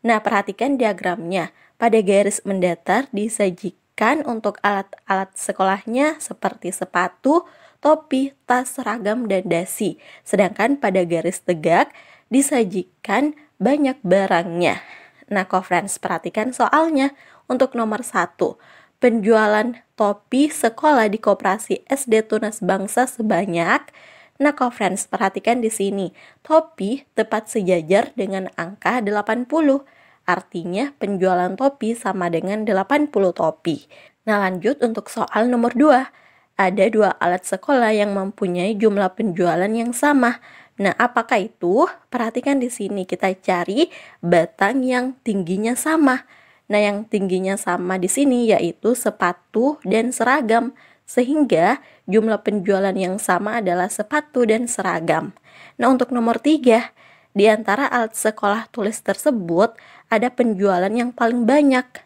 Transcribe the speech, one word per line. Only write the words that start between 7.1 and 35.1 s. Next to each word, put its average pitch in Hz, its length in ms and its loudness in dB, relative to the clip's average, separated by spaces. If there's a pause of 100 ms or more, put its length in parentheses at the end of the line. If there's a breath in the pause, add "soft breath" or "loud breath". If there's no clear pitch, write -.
topi, 277 480 0 (160)
tas, 254 240 0
seragam, 226 560 -4
dan 190 160 0
dasi. 175 560 -4 (240 loud breath)
Sedangkan 208 560 0
pada 190 240 2
garis 165 400 -4
tegak 175 480 0 (400 loud breath)
disajikan 247 1040 -2 (240 soft breath)
banyak 262 400 0
barangnya. 175 800 0 (480 loud breath)
Nah, 196 160 -2
co-friends, 185 560 -4
perhatikan 214 560 -6
soalnya. 277 560 2 (400 soft breath)
Untuk 254 240 0
nomor 214 240 -4
satu, - 560 -4 (400 soft breath)
penjualan 220 960 2
topi 226 560 0
sekolah 262 640 2
di 220 80 -4
Koperasi 196 680 0
S 269 220 -4
D 220 160 4
Tunas 214 400 -4
Bangsa 190 400 0
sebanyak. 196 840 -2 (540 loud breath)
Nah, 285 160 2
co-friends, 214 500 -4
perhatikan 196 540 -2
di 220 80 -2
sini. 196 420 -4 (300 soft breath)
Topi 294 720 0
tepat 220 400 -4
sejajar 180 640 0
dengan 190 400 -6
angka 208 480 -4
delapan 208 400 -2
puluh. 277 400 2 (420 soft breath)
Artinya, 180 720 -4
penjualan 185 560 0
topi 262 400 -4
sama 190 320 -4
dengan 180 400 -4
delapan 226 400 0
puluh 196 240 0
topi. 160 560 -4 (400 loud breath)
Nah, 208 160 0
lanjut 185 400 -2
untuk 226 240 -4
soal 220 400 -2